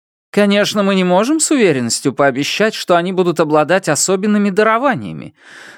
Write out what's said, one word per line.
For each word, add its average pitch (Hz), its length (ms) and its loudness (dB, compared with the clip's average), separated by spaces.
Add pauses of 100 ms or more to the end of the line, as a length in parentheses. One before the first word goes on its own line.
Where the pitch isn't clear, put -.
(320)
Конечно, 202 520 2
мы 196 100 0
не 190 100 2
можем 214 360 0
с - 100 -2
уверенностью 139 640 0
пообещать, 143 640 0
что - 200 0
они 175 160 0
будут 175 280 0
обладать 156 500 0
особенными 202 600 0
дарованиями, 214 840 -2 (440)